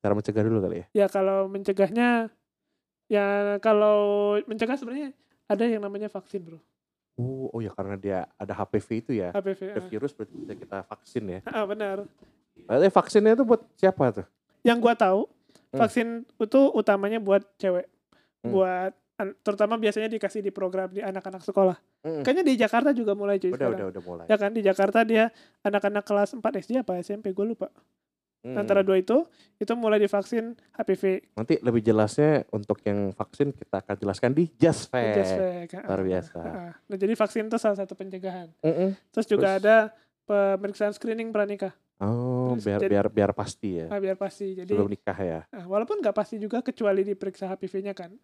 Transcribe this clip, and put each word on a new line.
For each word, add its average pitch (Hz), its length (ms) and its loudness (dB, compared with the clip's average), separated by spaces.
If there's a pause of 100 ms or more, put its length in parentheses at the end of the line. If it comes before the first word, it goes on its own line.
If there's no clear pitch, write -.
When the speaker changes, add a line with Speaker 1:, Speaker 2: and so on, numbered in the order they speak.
Speaker 1:
Cara 101 120 0
mencegah 107 300 0
dulu 113 180 2
kali 87 180 -2
ya? 90 80 -14 (100)
Speaker 2:
Ya, 202 100 6
kalau 196 400 0
mencegahnya, 202 840 0 (720)
ya, 202 200 2 (320)
kalau 214 400 6 (440)
mencegah 226 320 -4
sebenarnya 269 380 -8 (320)
ada 202 180 0
yang 226 160 0
namanya 202 300 -8
vaksin, 196 340 -10
Bro. 165 160 -20 (580)
Speaker 1:
Oh, 131 320 -6
oh 117 120 -6
ya, 107 100 -4
karena 98 240 -6
dia 98 240 -4 (160)
ada 101 160 -12
H 101 160 -6
P 107 140 -2
V - 160 -20
itu 117 180 -6
ya. 92 160 -2
Speaker 2:
H 202 80 -4
P 196 140 -4
V, 190 160 -10
Speaker 1:
Ada 208 100 -8
Speaker 2:
ah. 185 80 -10
Speaker 1:
virus 139 240 -6
berarti - 240 -14
bisa - 200 -14
kita - 280 -12
vaksin - 460 -10
ya. 90 160 -8
Speaker 2:
Ah, 220 180 -4
benar. 202 460 -6 (480)
Speaker 1:
Berarti 143 320 2
vaksinnya 208 460 4
itu 254 100 2
buat 226 160 4 (140)
siapa 190 360 2
tuh? 101 160 -8 (340)
Speaker 2:
Yang 233 200 4
gua 220 140 6
tahu, 196 260 4 (500)
Speaker 1:
Hmm. 131 80 -4
Speaker 2:
vaksin 226 280 2 (200)
itu 226 340 2 (120)
utamanya 208 460 2
buat 196 360 2
cewek. 180 320 -2 (560)
Speaker 1:
Hmm. 120 80 -6
Speaker 2:
Buat 185 420 0 (220)
an-, 190 240 -8
terutama 208 380 0
biasanya 220 320 -2
dikasih 214 320 -4
di 196 100 -4
program 190 380 -4
di 190 100 -10
anak-anak 190 420 -10
sekolah. 190 360 2 (240)
Speaker 1:
Hmm. 151 260 -6
Speaker 2:
Kayaknya 294 160 2
di 277 140 4
Jakarta 233 340 2
juga 226 220 0
mulai, 202 240 0
cuy, 190 120 0
Speaker 1:
Udah, 175 120 -2
Speaker 2:
sekarang. 120 160 2
Speaker 1:
udah, 98 120 -6
udah 92 140 -10
mulai. 87 240 -12
Speaker 2:
Ya 214 80 4
kan, 202 160 0
di 226 100 -2
Jakarta 196 420 4
dia 226 260 4 (320)
anak-anak 202 420 0
kelas 202 300 0
empat 226 240 -4
S 185 100 -6
D 226 80 -6
apa 196 220 -2
S 175 120 -8
M 208 120 -6
P, 208 100 -6
gua 196 160 -2
lupa. 220 220 -6 (720)
Speaker 1:
Hmm. 127 160 -8
Speaker 2:
Antara 202 240 2
dua 190 160 4
itu, 226 320 2 (280)
itu 208 180 -6
mulai 220 260 2
divaksin 220 560 0 (160)
H - 100 -12
P 196 100 -2
V. 185 100 -2 (320)
Speaker 1:
Nanti 117 260 0
lebih 117 200 2
jelasnya 113 680 4
untuk 101 340 -4
yang 101 300 -2
vaksin 143 400 -4
kita - 260 -8
akan 98 180 -6
jelaskan 101 360 -2
di 165 180 2
Just - 380 2
Speaker 2:
Di 117 240 0
Just 190 200 2
Speaker 1:
Fact. 180 380 -4
Speaker 2:
Fact, 180 140 -16
Speaker 1:
Luar - 100 -6
Speaker 2:
heeh. 95 140 -2
Speaker 1:
biasa. 92 320 -4
Speaker 2:
Heeh. 87 300 -12 (120)
Nah, 202 160 -10
jadi 196 160 0
vaksin 214 320 -2
itu 220 100 -4
salah 214 200 0
satu 196 160 -8
pencegahan. 185 560 -12 (100)
Speaker 1:
Mm-mm. 175 380 0 (120)
Speaker 2:
Terus - 200 -4
juga 196 260 2
Speaker 1:
Terus? 196 60 0
Speaker 2:
ada 214 160 6 (480)
pemeriksaan 202 640 0
screening 226 380 -6
pranikah. 202 480 -4 (240)
Speaker 1:
Oh, 123 560 0
Speaker 2:
Terus 107 80 -6
Speaker 1:
biar, 101 160 2
Speaker 2:
jadi 98 100 0
Speaker 1:
biar, 101 200 4
biar 101 220 2
pasti 101 440 -6
ya. 80 100 -4
Speaker 2:
Ah, 202 140 -4
biar 190 160 -2
pasti. 190 400 -8
Jadi, 185 160 -6
Speaker 1:
sebelum 202 160 0
nikah 101 320 -6
ya. 82 260 -4
Speaker 2:
ah, 180 220 -16
walaupun 240 320 -2
nggak 214 160 0
pasti 208 240 -4
juga 214 240 -4
kecuali 202 400 0
diperiksa 196 400 -6
H 190 160 -8
P 190 80 -10
V-nya 196 240 -8
kan. 180 160 -12 (160)